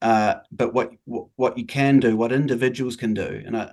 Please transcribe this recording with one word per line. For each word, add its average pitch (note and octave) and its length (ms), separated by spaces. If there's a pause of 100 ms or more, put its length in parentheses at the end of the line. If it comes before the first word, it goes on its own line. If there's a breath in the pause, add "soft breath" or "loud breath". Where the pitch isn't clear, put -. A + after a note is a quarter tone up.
Uh, A2 340 (160)
but A2+ 220
what, A#2+ 160 (160)
what, A#2+ 300
what B2+ 220
you A#2 80
can C#3 340
do, A#2 180
what A#2 140
individuals B2+ 640
can A2 180
do, - 320
and G#2 100
I, G#2+ 180